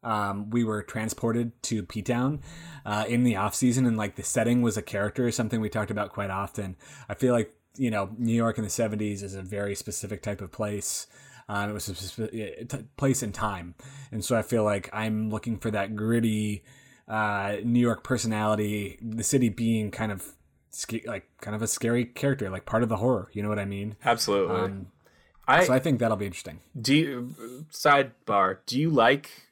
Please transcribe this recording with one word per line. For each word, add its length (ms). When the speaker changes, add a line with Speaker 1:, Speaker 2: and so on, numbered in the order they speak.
Speaker 1:
um, 460
we 140
were 200
transported 680
to 180
P-Town, 600
uh, 220
in 160
the 140
off 180
season, 300
and, 120
like, 200
the 60
setting 380
was 160
a 40
character, 500
something 300
we 80
talked 220
about 200
quite 180
often. 460
I 80
feel 180
like, 220
you 140
know, 280
New 160
York 260
in 40
the 60
seventies 540
is 100
a 80
very 320
specific 480
type 200
of 100
place. 560
Um, 220
it 40
was 160
a 60
spe-, 720
t-, 180
place 280
and 100
time. 400
And 120
so 140
I 40
feel 220
like 300
I'm 380
looking 260
for 140
that 240
gritty, 680
uh, 560
New 160
York 240
personality, 1000
the 220
city 260
being 420
kind 200
of 220
sca-, 380
like, 200
kind 140
of 60
a 60
scary 380
character, 440
like, 160
part 180
of 60
the 80
horror. 360
You 100
know 60
what 100
I 60
mean? 380
Speaker 2:
Absolutely. 520
Speaker 1:
Um, 320
Speaker 2:
I 160
Speaker 1:
so 100
I 60
think 200
that'll 180
be 100
interesting. 320
Speaker 2:
Do 140
you, 760
sidebar, 960
do 120
you 100
like 420